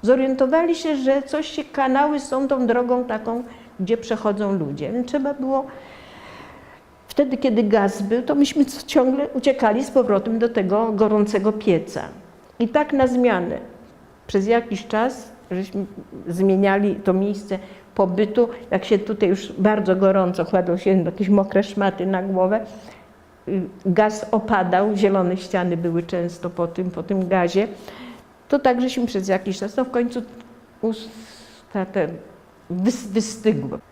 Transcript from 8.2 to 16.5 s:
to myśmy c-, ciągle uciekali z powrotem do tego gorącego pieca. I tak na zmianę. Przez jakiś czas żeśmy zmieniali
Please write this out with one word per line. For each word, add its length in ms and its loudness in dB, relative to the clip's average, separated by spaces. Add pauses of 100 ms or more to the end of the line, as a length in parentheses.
to 140 -2
myśmy 300 4
c-, 220 -12
ciągle 400 2
uciekali 560 2
z 80 -8
powrotem 480 2
do 100 2
tego 420 0
gorącego 600 2
pieca. 520 0 (560)
I 80 0
tak 260 0
na 140 4
zmianę. 520 0 (680)
Przez 200 0
jakiś 400 0
czas 440 -2 (200)
żeśmy 340 -6 (420)
zmieniali 680 4